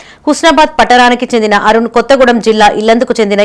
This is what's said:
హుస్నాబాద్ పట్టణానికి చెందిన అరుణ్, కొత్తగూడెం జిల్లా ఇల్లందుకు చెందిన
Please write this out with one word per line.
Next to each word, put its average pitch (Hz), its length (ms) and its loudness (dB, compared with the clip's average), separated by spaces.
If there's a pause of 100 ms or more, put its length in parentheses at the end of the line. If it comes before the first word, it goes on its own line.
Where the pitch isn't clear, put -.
(300)
హుస్నాబాద్ 302 500 0
పట్టణానికి 247 540 0
చెందిన 214 220 -2 (160)
అరుణ్, 226 260 0
కొత్తగూడెం 240 500 2
జిల్లా 214 220 2 (120)
ఇల్లందుకు 226 400 0
చెందిన 202 240 -2